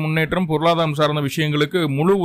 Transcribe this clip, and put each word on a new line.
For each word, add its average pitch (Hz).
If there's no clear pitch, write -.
முன்னேற்றம், 160
பொருளாதாரம் 160
சார்ந்த 147
விஷயங்களுக்கு 151
முழு 180